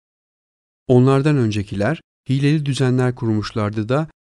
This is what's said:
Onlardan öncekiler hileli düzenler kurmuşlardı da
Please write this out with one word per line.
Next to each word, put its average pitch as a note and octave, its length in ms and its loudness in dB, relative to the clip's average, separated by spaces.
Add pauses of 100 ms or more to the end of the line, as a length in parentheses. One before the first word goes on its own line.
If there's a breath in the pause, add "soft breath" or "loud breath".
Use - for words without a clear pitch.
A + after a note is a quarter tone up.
(880)
Onlardan C3+ 500 4
öncekiler G#2+ 640 -2 (280)
hileli C#3+ 360 0
düzenler B2+ 500 0
kurmuşlardı G#2+ 760 -4
da D3 180 -2 (140)